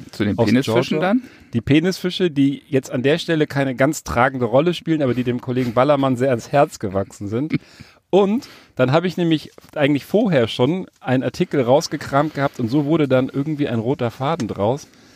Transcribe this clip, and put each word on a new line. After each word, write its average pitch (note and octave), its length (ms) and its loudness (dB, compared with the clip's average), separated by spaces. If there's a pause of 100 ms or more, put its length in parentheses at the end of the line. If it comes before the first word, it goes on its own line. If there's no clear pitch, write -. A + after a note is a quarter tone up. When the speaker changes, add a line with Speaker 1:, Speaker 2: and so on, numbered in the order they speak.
(120)
Speaker 1:
Zu G#2+ 140 -2
den G2 120 0
Speaker 2:
aus A2+ 100 2
Speaker 1:
Penisfischen A#2+ 520 0
Speaker 2:
Georgia. F#3 140 0
Speaker 1:
dann? B3 100 0 (300)
Speaker 2:
Die A#2 80 -2
Penisfische, F3+ 680 0
die C#3 380 0
jetzt B2+ 240 -2
an B2+ 120 -4
der D3+ 160 2
Stelle D#3+ 280 0
keine C#3 260 -2
ganz C#3 300 0
tragende B2+ 420 0
Rolle C#3+ 280 2
spielen, D#3+ 280 -2
aber B2+ 120 2
die B2 100 -2
dem A#2+ 160 -2
Kollegen B2 340 -2
Ballermann C3+ 440 2
sehr C3 140 2
ans A#2 200 -4
Herz D3 280 2
gewachsen G2 500 -6
sind. C#3 240 -4 (560)
Und G3+ 380 2 (280)
dann B2+ 180 2
habe E3+ 140 2
ich F3 100 -6
nämlich E3 340 0 (240)
eigentlich C#3+ 300 2
vorher F3+ 420 2
schon E3 400 -2 (140)
einen B2+ 220 0
Artikel C#3+ 380 -2
rausgekramt C#3+ 720 0
gehabt C#3 280 -4
und A2+ 80 -2
so C#3+ 160 0
wurde D3+ 240 2
dann B2+ 180 2
irgendwie C#3+ 400 -4
ein A#2 120 -2
roter A#2+ 320 -2
Faden C#3 360 -4
draus G#2 400 -2 (280)